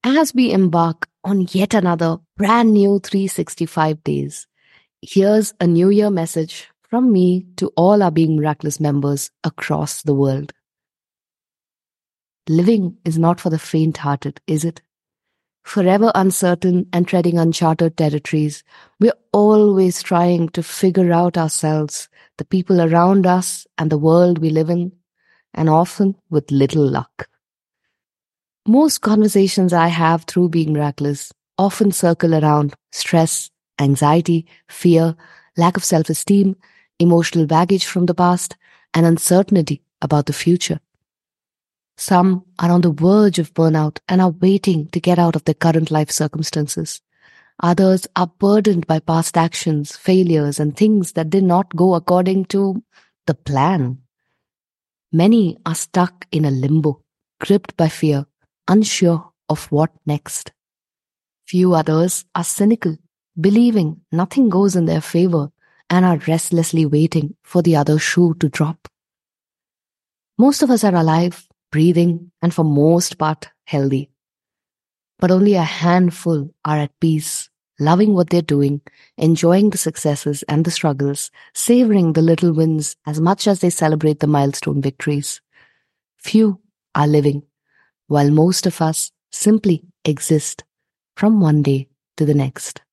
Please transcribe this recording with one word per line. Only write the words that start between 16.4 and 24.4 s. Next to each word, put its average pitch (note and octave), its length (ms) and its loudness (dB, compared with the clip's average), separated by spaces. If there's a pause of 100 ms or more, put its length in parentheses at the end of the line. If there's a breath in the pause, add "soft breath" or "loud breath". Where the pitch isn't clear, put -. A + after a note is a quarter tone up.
and F3 120 2
treading F3 320 0
uncharted E3 600 0
territories, D3+ 680 -4 (380 soft breath)
we're A3+ 100 4 (220)
always G#3 680 2
trying F3 480 0
to E3+ 140 -6
figure F3+ 480 0
out E3+ 260 0
ourselves, D#3 680 -4 (300 soft breath)
the - 80 -12
people F#3 340 0
around F3 480 4
us, F#3 400 -2 (100)
and D#3 140 -2
the D#3 60 0
world E3+ 400 4
we D#3 140 -2